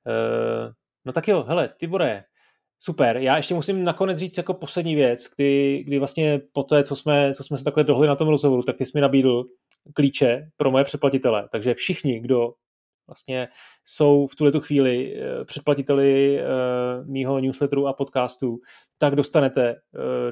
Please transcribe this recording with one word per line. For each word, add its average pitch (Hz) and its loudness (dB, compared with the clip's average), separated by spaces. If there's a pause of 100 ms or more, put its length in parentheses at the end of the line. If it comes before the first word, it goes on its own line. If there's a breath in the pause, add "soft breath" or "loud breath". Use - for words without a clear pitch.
Eh, 113 -4 (340)
no 131 -8
tak 165 -4
jo, 185 2
hele, 156 -2
Tibore, 160 -4 (560)
super. 123 0
Já 131 2
ještě 156 -4
musím 180 -2
nakonec 180 -2
říct 180 -8
jako 180 -4
poslední 165 -4
věc, 127 2
kdy, 139 2
kdy 143 -2
vlastně 147 0 (120)
po 139 -2
té, 147 4
co 143 -6
jsme, 143 2
co - -14
jsme 139 -6
se 127 -10
takhle 151 0
dohli 139 4
na 143 2
tom 156 0
rozhovoru, 139 2
tak 123 -4
ty 135 -6
jsi - -8
mi 147 0
nabídl 131 4 (500)
klíče 139 2 (100)
pro 135 2
moje 131 4
předplatitele. 131 0
Takže 113 -2
všichni, 131 -4
kdo 120 0 (540)
vlastně 127 -10 (380 loud breath)
jsou 147 4
v - -20
tuhletu 147 2
chvíli, 135 0
eh, 131 -6
předplatiteli, 139 2
eh, 131 -4 (640)
mýho 135 -4
newsletteru 139 -2
a 135 -2
podcastu, 123 -4 (380 loud breath)
tak 143 2
dostanete, 135 2
eh, 127 -6